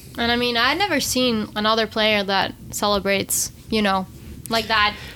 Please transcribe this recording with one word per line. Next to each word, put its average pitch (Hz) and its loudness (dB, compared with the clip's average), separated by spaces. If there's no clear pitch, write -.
And, 233 0
I 240 2
mean, 240 0
I've 262 2
never 370 2
seen 247 0
another 220 2
player 214 2
that 190 0
celebrates, 196 0
you 220 2
know, 190 0
like 226 0
that 214 2